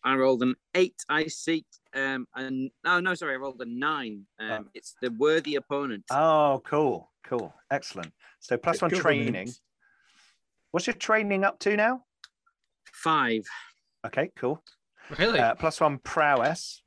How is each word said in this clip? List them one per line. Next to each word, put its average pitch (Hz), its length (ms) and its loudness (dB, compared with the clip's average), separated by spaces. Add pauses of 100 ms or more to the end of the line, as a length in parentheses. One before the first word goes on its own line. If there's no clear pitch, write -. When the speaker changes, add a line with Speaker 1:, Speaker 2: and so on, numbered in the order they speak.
Speaker 1:
I 135 140 2
rolled 131 260 4
an 127 140 0 (180)
eight. 185 340 0
I 156 180 0
seek, 160 400 -4 (280)
um, 135 400 -4
an, 131 360 -6 (140)
oh, 175 140 2
no, 180 160 0
sorry, 156 200 -4
I - 20 -6
rolled 131 240 -8
a 127 40 -8
nine. 120 640 -6 (140)
Um, 110 100 -8
Speaker 2:
Oh. 107 140 -6 (100)
Speaker 1:
it's - 260 -18
the 123 120 -2
worthy 151 420 2
opponent. 139 560 -4
Speaker 2:
Oh, 147 560 4
cool, 139 460 0 (120)
cool, 110 300 -4 (160)
excellent. 92 420 -6 (280)
So - 160 -2
plus 165 260 0
one 170 80 2
Speaker 3:
Good 180 120 0
Speaker 2:
training. 143 240 2
Speaker 3:
governance. 113 340 -6 (1120)
Speaker 2:
What's - 160 -2
your 240 60 -2
training 202 500 0
up 196 160 0
to 208 160 2
now? 233 260 2 (920)
Speaker 1:
Five. 127 500 0 (600)
Speaker 2:
Okay, 131 320 -2
cool. 139 280 -4 (520)
Speaker 4:
Really? 208 220 2
Speaker 2:
Uh, 117 160 4
plus - 260 -2
one 147 180 2
prowess. 147 880 0